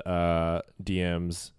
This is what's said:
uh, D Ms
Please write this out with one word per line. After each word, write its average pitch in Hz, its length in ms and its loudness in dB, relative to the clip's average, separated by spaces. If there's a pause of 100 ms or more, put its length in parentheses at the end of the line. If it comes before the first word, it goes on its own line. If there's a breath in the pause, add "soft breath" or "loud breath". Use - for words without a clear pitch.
uh, 85 540 2 (220)
D 92 200 0
Ms 85 560 -2